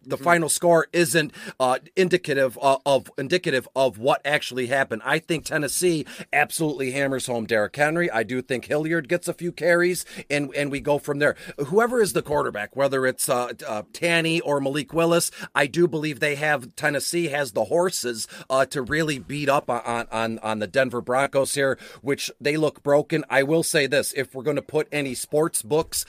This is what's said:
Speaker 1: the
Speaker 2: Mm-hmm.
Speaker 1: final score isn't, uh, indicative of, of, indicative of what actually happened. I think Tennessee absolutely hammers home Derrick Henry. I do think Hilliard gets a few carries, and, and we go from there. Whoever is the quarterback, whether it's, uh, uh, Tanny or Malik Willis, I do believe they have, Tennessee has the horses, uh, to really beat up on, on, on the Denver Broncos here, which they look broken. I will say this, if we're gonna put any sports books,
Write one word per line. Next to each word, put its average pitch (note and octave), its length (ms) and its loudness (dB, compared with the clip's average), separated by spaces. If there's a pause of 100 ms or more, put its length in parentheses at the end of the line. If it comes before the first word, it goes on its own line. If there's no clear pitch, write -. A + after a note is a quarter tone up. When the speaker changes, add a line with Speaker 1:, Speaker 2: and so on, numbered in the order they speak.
Speaker 1:
the C3+ 140 -6
Speaker 2:
Mm-hmm. C3 80 -6
Speaker 1:
final E3+ 240 4
score E3+ 460 4
isn't, D#3+ 360 2 (300)
uh, C3 180 2 (160)
indicative C#3 600 2
of, C3+ 300 2
of, C#3 320 2
indicative C#3 580 0
of C3 220 2
what C3+ 260 0
actually C3 440 -2
happened. C3 360 0
I C#3+ 140 0
think D#3+ 260 -4
Tennessee D#3 600 0 (260)
absolutely C#3+ 600 0
hammers C3+ 340 -2
home A#2+ 180 -2
Derrick G#2 320 0
Henry. D#3 340 0
I A2+ 120 0
do B2 180 -4
think B2 240 -4
Hilliard D#3 460 -2
gets F3 180 -2
a E3+ 60 -4
few E3+ 180 -8
carries, F3 540 0 (240)
and, C#3+ 240 -2
and C#3+ 160 -2
we C#3 100 -6
go C#3+ 180 0
from C#3+ 200 -6
there. C#3+ 180 2 (300)
Whoever A3+ 340 2
is G3 140 2
the D#3+ 80 0
quarterback, A#2+ 520 -4
whether C3+ 320 2
it's, B2+ 220 -2
uh, B2 240 0 (140)
uh, A2 160 -4 (100)
Tanny E3 480 0
or C#3+ 180 0
Malik C#3 360 -2
Willis, E3+ 360 2 (240)
I C#3+ 120 4
do E3 200 2
believe D3+ 340 -4
they D3 160 0
have, C#3 420 -2
Tennessee D3+ 500 -2
has C#3 240 -4
the A2 120 0
horses, B2 640 -2 (200)
uh, C3+ 180 2
to C3+ 160 -4
really D3+ 360 0
beat C#3+ 300 -6
up C#3+ 200 2
on, A#2 440 -2
on, A2+ 260 -2
on G#2+ 220 -4
the G#2+ 80 -4
Denver B2 320 0
Broncos C3+ 560 0
here, C3+ 200 2 (260)
which - 280 -2 (100)
they D3 160 0
look D3+ 280 0
broken. D3 440 2
I C3 140 4
will D#3+ 220 2
say C#3+ 240 2
this, C3 280 0
if C3+ 160 -4
we're C3 120 -10
gonna C#3+ 180 -2
put D3+ 300 -2
any C#3 220 -4
sports - 480 -2
books, D3 460 -2